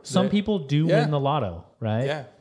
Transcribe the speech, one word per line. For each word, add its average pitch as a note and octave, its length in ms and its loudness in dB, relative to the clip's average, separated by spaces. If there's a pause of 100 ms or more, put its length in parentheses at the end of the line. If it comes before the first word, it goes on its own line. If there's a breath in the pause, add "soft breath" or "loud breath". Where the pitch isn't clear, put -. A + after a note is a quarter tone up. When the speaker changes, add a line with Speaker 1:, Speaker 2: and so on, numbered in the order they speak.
Speaker 1:
Some F#3 240 2
Speaker 2:
that - 40 -2
Speaker 1:
people G#3 280 0
do D3 260 0
Speaker 2:
Yeah. F#3 160 4
Speaker 1:
win D3+ 100 0
the C#3+ 80 0
lotto, B2+ 460 -2 (140)
right? A2+ 260 -2
Speaker 2:
Yeah, C#3 200 -4 (160)